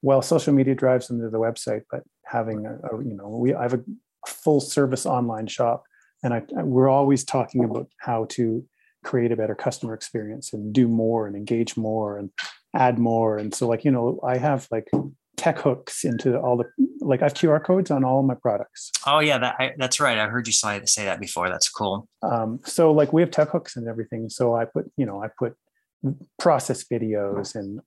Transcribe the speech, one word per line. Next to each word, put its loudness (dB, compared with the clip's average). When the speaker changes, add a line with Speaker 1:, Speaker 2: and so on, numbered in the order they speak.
Speaker 1:
Well, 4
social 2
media 4
drives 2
them -6
to -6
the -2
website, -2
but -8
having -4
a, -10
a, -6
you -6
know, -14
we, 0
I -4
have 0
a -2
full 2
service 0
online -2
shop, 0
and 0
I, -2
I, -4
we're 4
always 4
talking 0
about -4
how -2
to -2
create 0
a 0
better -2
customer -6
experience -10
and -8
do 6
more 2
and -10
engage -2
more -2
and -8
add 4
more. 2
And -6
so, -2
like, 0
you 4
know, 0
I 0
have, 0
like, -4
tech 0
hooks -2
into 0
all 2
the, -2
like, 2
I 2
have 2
Q 2
R 6
codes 0
on 2
all 4
my 2
products. -4
Speaker 2:
Oh 4
yeah, 4
that, 0
I, 0
that's 0
right. 4
I 2
heard -2
you -2
say, 0
say 0
that -2
before. -2
That's 0
cool. -4
Speaker 1:
Um, -2
so, 4
like, 4
we 6
have 2
tech 2
hooks -6
and -8
everything. -8
So 2
I 0
put, -6
you 0
know, -8
I -8
put -4
process 2
videos -4
and -10